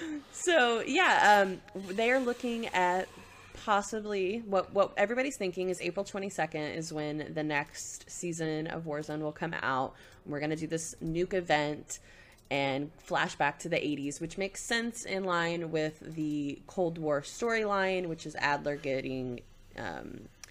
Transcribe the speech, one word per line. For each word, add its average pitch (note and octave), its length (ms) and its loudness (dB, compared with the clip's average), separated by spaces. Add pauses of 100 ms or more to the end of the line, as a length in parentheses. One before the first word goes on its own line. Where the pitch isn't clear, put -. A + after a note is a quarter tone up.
(320)
So, B3 480 4
yeah, G#3 680 8
um, F#3+ 140 -4 (280)
they A3+ 220 2
are C4+ 100 6
looking A#3+ 480 -2
at F#3 400 2 (560)
possibly, G#3 840 0
what, G3 280 2
what G3 220 6
everybody's A#3+ 420 2
thinking F#3 320 -2
is F3+ 100 -4
April F3 240 -2
twenty-second F#3+ 580 -4
is D#3+ 300 -4
when D3+ 420 -4
the D#3 80 -2
next - 680 -4
season D#3+ 560 -4
of E3 180 -6
Warzone D3+ 360 -4
will D3+ 120 -2
come E3 220 -6
out. C3 400 0 (320)
We're C#3+ 140 -6
gonna D#3 160 -2
do D#3+ 100 -4
this E3 360 -4
nuke E3+ 320 0
event D3+ 640 0 (520)
and C#3 400 0 (180)
flashback D3+ 520 0
to F3 80 -6
the D#3+ 160 0
eighties, C#3+ 360 -4
which E3 160 -8
makes G3 300 -4
sense A#3 400 -2
in F#3+ 180 -2
line E3+ 460 0
with D#3 280 0 (160)
the D3 520 -2
Cold E3+ 320 0
War D3+ 240 2
storyline, G3+ 840 0
which D#3+ 180 -6
is D3+ 100 -10
Adler D3 400 0
getting, C3 640 -2 (380)
um, - 500 -10 (220)